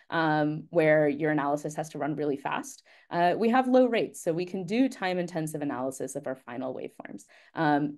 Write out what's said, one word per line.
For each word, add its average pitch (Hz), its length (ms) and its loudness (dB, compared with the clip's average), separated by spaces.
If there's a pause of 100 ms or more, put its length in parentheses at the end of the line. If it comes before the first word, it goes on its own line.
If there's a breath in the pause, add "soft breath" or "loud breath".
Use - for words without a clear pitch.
(120)
um, 156 580 2
where 156 400 6
your 156 220 0
analysis 147 440 -2
has 160 140 -6
to - 80 -12
run 147 180 -2
really 147 220 -2
fast. - 460 -8 (260 soft breath)
Uh, 175 280 2
we 226 120 2
have 254 180 4
low 254 200 6
rates, 220 360 -2
so 170 80 0
we 175 140 -2
can 190 200 -6
do 233 220 2
time-intensive 175 760 -4
analysis 131 540 -6
of 139 120 -8
our 131 80 -6
final 127 400 -10
waveforms. - 480 -12 (320 soft breath)
Um, 147 420 2